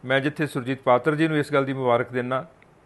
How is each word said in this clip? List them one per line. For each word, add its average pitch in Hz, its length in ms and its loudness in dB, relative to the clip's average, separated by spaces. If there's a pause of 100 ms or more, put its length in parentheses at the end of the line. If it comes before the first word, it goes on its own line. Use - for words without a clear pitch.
ਮੈਂ 131 140 2
ਜਿੱਥੇ 147 280 -2
ਸੁਰਜੀਤ 131 340 -4
ਪਾਤਰ 147 340 4
ਜੀ 160 120 2
ਨੂੰ 156 100 0
ਇਸ 143 160 -2
ਗੱਲ 139 120 2
ਦੀ 135 80 -4
ਮੁਬਾਰਕ 123 380 0
ਦਿੰਦਾ, 127 360 -4 (380)